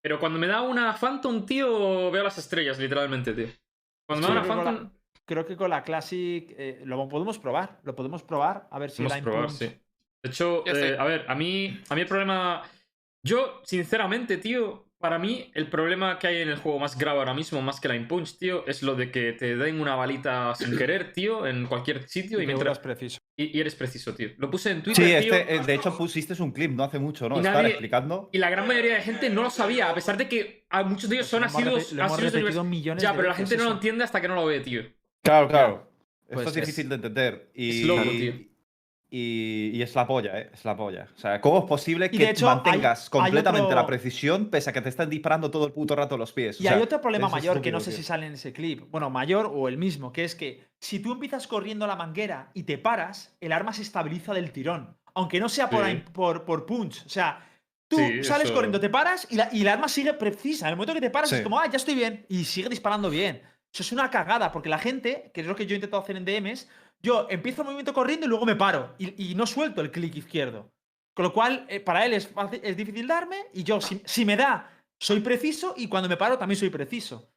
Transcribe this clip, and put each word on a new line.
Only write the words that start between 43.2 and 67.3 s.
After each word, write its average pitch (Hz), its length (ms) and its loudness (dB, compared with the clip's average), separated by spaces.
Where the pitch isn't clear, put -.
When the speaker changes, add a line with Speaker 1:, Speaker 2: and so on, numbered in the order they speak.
Speaker 2:
otro 135 100 4
Speaker 4:
la 120 100 6
precisión 143 640 0
pese 143 180 2
a 123 60 -4
que 131 80 -2
te 131 80 -2
están 156 180 -2
disparando 156 420 0
todo 151 160 2
el 147 60 -4
puto 147 240 0
rato 143 220 0
los 113 140 -6
pies? 113 260 -2
O - 40 -6
Speaker 2:
Y 190 40 2
Speaker 4:
sea, 185 100 6
Speaker 2:
hay 220 60 6
otro 285 180 0
problema 214 280 0
Speaker 4:
es 175 40 0
Speaker 2:
mayor 165 300 2
que 170 100 0
no 165 60 -2
Speaker 4:
estúpido, - 20 -2
Speaker 2:
sé 180 120 -6
Speaker 4:
tío. - 40 -6
Speaker 2:
si 165 100 -8
sale 160 200 -4
en 147 80 -10
ese 135 180 -12
clip. 156 380 -8
Bueno, 151 180 -4
mayor 151 440 0
o 139 160 0
el 127 100 -4
mismo, 147 340 -4
que 165 120 -2
es 170 100 -6
que - 320 -10
si 196 220 -8
tú 233 120 -4
empiezas 269 340 -8
corriendo 214 400 -4
la 196 100 -2
manguera 170 560 -8
y 180 120 -10
te 147 120 -4
paras, 196 640 -2
el 160 120 -2
arma 208 200 0
se 214 100 -10
estabiliza 170 520 -4
del 175 180 -4
tirón. 143 460 -6
Aunque 180 260 0
no 226 80 0
sea 247 220 0
por 214 140 4
Speaker 1:
Sí. 190 60 2
Speaker 2:
aim-, 165 220 -4
por, 170 320 0
por 160 220 -2
punch. 214 400 -4
O - 20 -20
sea, 170 380 -2
tú 320 80 4
Speaker 1:
Sí, 277 280 4
Speaker 2:
sales 294 220 4
Speaker 1:
eso. 233 80 2
Speaker 2:
corriendo, 214 240 2
te 202 120 2
paras 320 400 2
y 233 60 0
la, 226 140 4
y 220 120 2
el 196 60 6
arma 240 200 4
sigue 285 240 0
precisa. 226 540 -2
En 156 60 0
el 170 40 -2
momento 208 180 -2
que - 60 -2
te 247 100 0
paras 294 220 2
es - 60 2
Speaker 4:
Sí. 214 60 0
Speaker 2:
como, 220 140 2
"Ah, 320 80 4
ya 262 120 -2
estoy 277 160 0
bien". 226 340 0
Y 180 160 -2
sigue 185 240 -4
disparando 208 400 0
bien. 160 340 -2
Eso - 100 -8
es - 100 -6
una 254 180 0
cagada, 196 420 2
porque 160 160 -8
la 156 100 0
gente, 254 540 -4
que 170 80 -8
es 160 60 -6
lo 190 100 -2
que 214 100 -4
yo 202 80 -2
he - 20 -2
intentado 202 260 -4
hacer 196 140 -8
en 180 80 -8
D 202 160 0
Ms, 208 300 -8
yo 233 280 2